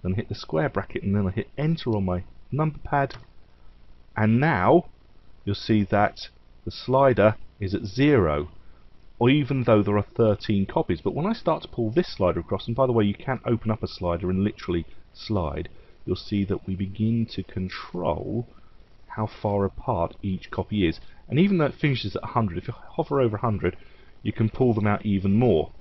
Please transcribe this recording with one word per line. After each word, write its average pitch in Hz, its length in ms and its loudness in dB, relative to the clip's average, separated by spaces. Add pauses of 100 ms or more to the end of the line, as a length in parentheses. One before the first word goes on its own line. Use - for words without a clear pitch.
Then 92 120 -2
hit - 140 -4
the - 60 -6
square - 340 -2
bracket - 340 -6
and 98 140 0
then 101 100 2
I 90 40 0
hit 101 260 -4
enter 147 400 -2
on 98 80 -2
my 90 180 -2 (300)
number 151 320 -2
pad. 139 300 -2 (1000)
And 110 240 4
now 135 480 4 (580)
you'll 101 100 -2
see 107 300 2
that - 440 0 (380)
the 95 40 -8
slider 127 680 4 (220)
is 98 160 -4
at - 120 -4
zero. 95 640 2 (720)
Or 120 100 6
even 135 320 2
though 113 220 6
there 101 140 2
are 101 80 -2 (100)
thirteen 104 500 2
copies. 92 340 -2
But 92 140 -2
when 151 120 -2
I 220 80 0
start - 280 -2
to - 60 -16
pull 113 240 -4
this 170 240 0
slider 87 240 2
across, - 260 -6
and 113 80 -4
by 131 120 2
the 127 60 0
way, 113 120 4
you 101 100 2
can 131 300 -6
open 113 260 0
up 107 140 -2
a - 20 -6
slider 90 440 -4
and 92 120 0
literally 87 420 -2 (300)
slide, 85 540 -4 (360)
you'll 92 120 -2
see 101 300 -2
that 98 200 -4
we 95 80 -4
begin 107 600 -2
to 98 100 -8
control 92 1040 -6 (580)
how 110 220 -4 (120)
far 101 240 0
apart 92 580 -2
each 95 280 -6
copy 95 380 0
is. 82 100 -2 (300)
And 131 100 0
even 196 200 4
though 151 80 2
it 123 140 -2
finishes 127 360 -2
at - 80 -6
a 104 40 -6
hundred, 101 300 0
if - 80 -8
you - 100 -8
hover - 440 -2
over 113 160 2
a - 40 -4
hundred, 101 360 0 (460)
you 104 100 -4
can 113 180 2
pull 123 240 2
them 104 120 0
out 104 200 0
even 98 280 2
more. 107 360 4 (100)